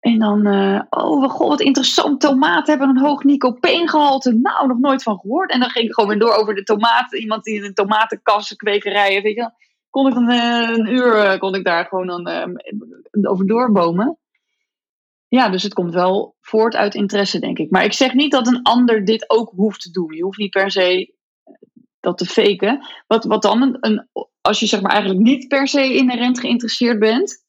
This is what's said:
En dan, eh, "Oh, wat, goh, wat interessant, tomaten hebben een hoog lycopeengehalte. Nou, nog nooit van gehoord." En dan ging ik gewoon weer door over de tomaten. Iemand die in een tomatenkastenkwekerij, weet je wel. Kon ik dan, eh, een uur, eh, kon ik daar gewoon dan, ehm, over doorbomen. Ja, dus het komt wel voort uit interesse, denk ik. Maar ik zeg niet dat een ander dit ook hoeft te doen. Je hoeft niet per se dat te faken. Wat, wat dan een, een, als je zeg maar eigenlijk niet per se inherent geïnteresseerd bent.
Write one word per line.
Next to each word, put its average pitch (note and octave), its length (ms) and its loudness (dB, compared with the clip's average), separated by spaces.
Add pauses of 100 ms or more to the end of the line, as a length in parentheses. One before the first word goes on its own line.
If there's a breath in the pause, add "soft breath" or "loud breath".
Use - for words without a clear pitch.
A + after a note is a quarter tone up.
En A#3 180 2
dan, G#3 280 2
eh, G3 440 2
"Oh, C#4+ 300 0
wat, B3+ 100 2
goh, - 180 -2
wat D4 120 0
interessant, C#4 600 0
tomaten D4+ 580 2
hebben C4+ 180 2
een C4 80 4
hoog C#4+ 180 0
lycopeengehalte. C#4 1120 2
Nou, C4+ 340 0
nog B3 100 0
nooit C4+ 240 0
van G3+ 160 -4
gehoord." D#4 320 -4
En B3 100 0
dan B3+ 100 0
ging A#3+ 160 -2
ik - 80 -6
gewoon G#3 160 2
weer G#3+ 80 -2
door A3+ 160 2
over G#3+ 200 0
de G3 80 -6
tomaten. A3+ 580 0
Iemand A3 240 -8
die G#3+ 100 -6
in G3+ 100 -8
een G3+ 100 -12
tomatenkastenkwekerij, G3+ 1500 -2
weet G#3+ 120 -2
je A#3 60 -6
wel. A#3 120 -8 (380)
Kon C4+ 180 0
ik A#3+ 60 0
dan, A#3+ 140 0
eh, A#3+ 480 0
een A3+ 180 0
uur, B3 220 2
eh, G3 220 2
kon F#3+ 160 -4
ik F#3 100 -4
daar F3 200 0
gewoon F#3 220 -6
dan, F3 200 -8
ehm, F3 260 -6 (720)
over F#3+ 240 0
doorbomen. G#3+ 680 2 (1120)
Ja, A#3+ 200 2
dus F#3 140 -2
het G3+ 120 -6
komt F3 180 -4
wel F#3 480 -2
voort A3 360 0
uit G3+ 180 0
interesse, G3+ 460 -2
denk F3+ 180 -6
ik. D#3 120 -6
Maar F#3 140 4
ik G#3 80 0
zeg B3+ 220 0
niet C#4+ 180 2
dat B3+ 140 2
een B3 160 0
ander A#3 420 4
dit A3 260 -2
ook A3+ 260 -2
hoeft G3 240 -2
te F3 100 -16
doen. E3 240 -6
Je E3 80 -8
hoeft G3 160 -6
niet G3+ 120 -4
per G3 200 -2
se F#3 440 0 (880)
dat - 180 -4
te F3+ 80 -4
faken. G#3+ 600 0 (200 loud breath)
Wat, A3+ 180 0
wat G#3+ 180 -2
dan G#3+ 200 2
een, C4+ 180 0
een, - 280 -2 (320)
als G#3 200 -2
je A3 60 -2
zeg G3+ 160 -2
maar F#3+ 100 -2
eigenlijk G3 300 0
niet B3+ 260 2
per C#4 200 0
se C4+ 260 0
inherent B3 460 0
geïnteresseerd A#3 580 -2
bent. A3+ 500 0